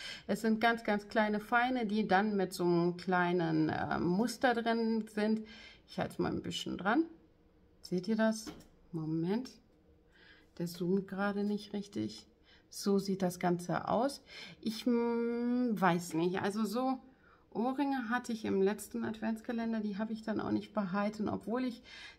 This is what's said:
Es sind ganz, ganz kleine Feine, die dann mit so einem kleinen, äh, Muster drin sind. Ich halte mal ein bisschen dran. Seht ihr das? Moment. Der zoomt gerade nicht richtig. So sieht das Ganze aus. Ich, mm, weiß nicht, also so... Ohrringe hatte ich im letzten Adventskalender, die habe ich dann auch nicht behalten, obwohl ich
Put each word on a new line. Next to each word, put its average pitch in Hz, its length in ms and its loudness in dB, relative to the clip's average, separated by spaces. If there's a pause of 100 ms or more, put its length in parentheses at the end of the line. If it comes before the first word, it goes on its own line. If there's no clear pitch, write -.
(280)
Es 208 140 -2
sind 220 200 2
ganz, 233 220 2
ganz 208 240 -2
kleine 214 320 2
Feine, 240 480 2
die 208 200 0
dann 208 300 4
mit 185 160 0
so 180 120 -2
einem 175 320 4
kleinen, 175 720 2
äh, - 280 0
Muster 220 560 2
drin 226 540 0
sind. 220 400 0 (400)
Ich - 100 -10
halte - 240 -4
mal 156 100 2
ein - 120 -4
bisschen - 340 -6
dran. 320 280 2 (760)
Seht 180 260 -4
ihr 220 80 2
das? 220 300 2 (460)
Moment. 165 580 -2 (1080)
Der 170 80 -2
zoomt 190 400 0
gerade 202 360 -2
nicht 208 300 -4
richtig. 208 540 -6 (420)
So 196 300 2
sieht 190 240 0
das 175 160 0
Ganze 175 480 0
aus. 247 340 2 (400)
Ich, - 240 -6
mm, 233 960 2
weiß 175 320 2
nicht, 180 280 2
also 202 220 0
so... 254 360 0 (500)
Ohrringe 262 600 0
hatte 240 240 -2
ich 220 120 -6
im 196 160 2
letzten 214 420 0
Adventskalender, 226 760 -4
die 208 180 -2
habe 220 160 -4
ich 220 80 -8
dann 214 180 -2
auch - 120 -2
nicht 208 220 -2
behalten, 202 540 0
obwohl 196 360 -2
ich 240 180 -4 (380)